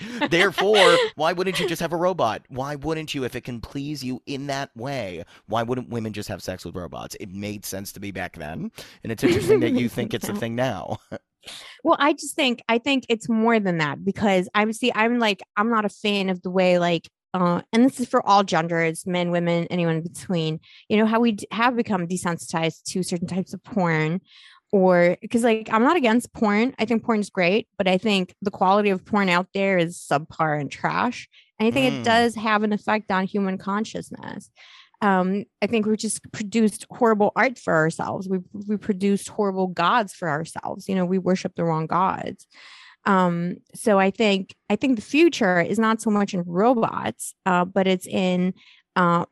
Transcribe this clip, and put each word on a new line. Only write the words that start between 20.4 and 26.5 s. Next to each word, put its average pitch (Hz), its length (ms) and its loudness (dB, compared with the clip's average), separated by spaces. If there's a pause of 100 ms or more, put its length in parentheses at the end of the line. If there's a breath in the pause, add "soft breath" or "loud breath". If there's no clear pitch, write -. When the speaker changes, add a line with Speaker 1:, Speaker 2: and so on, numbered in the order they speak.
Speaker 1:
you 214 80 2
know, 220 80 4
how 226 140 2
we 233 140 4
d-, 202 180 -10
have 233 240 0
become 190 320 -2
desensitized 170 800 -4
to 185 180 -4
certain 175 240 -4
types 180 260 -6
of 196 100 -14
porn 165 580 0 (500 loud breath)
or, 180 460 4 (140)
'cause, 233 120 2
like, 220 280 2
I'm 220 120 4
not 311 140 6
against 240 360 2
porn. 214 460 0